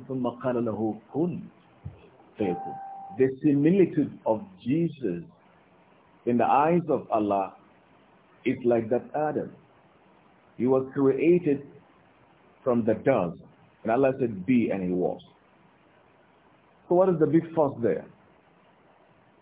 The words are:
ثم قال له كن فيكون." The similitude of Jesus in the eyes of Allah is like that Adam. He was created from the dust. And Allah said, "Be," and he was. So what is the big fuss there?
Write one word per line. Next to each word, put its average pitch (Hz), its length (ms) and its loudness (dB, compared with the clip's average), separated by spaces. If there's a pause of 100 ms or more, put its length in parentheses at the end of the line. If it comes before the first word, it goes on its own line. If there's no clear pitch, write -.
ثم 131 180 -4
قال 120 380 -2
له 107 320 -4 (160)
كن 156 280 -4 (1000)
فيكون." 90 360 -4 (440)
The 131 100 4 (140)
similitude 151 840 2
of 110 160 0 (240)
Jesus 127 580 -2 (1000)
in 120 140 0
the 117 80 2
eyes 156 420 2
of 127 220 0
Allah 101 420 0 (920)
is 131 180 0
like 117 240 2
that 120 160 -2 (100)
Adam. 151 380 -4 (1040)
He 113 100 -2
was 131 280 2
created 143 720 2 (1000)
from 120 220 0
the 110 80 2
dust. 95 420 0 (460)
And 110 100 -2
Allah 131 260 2
said, 107 280 -4
"Be," 120 240 4
and 95 120 -4
he 90 120 -4
was. 87 260 -2 (1700)
So 180 60 2
what 185 140 6
is 170 100 2
the 151 80 4
big 165 280 0
fuss 151 180 2 (100)
there? 98 220 0 (1400)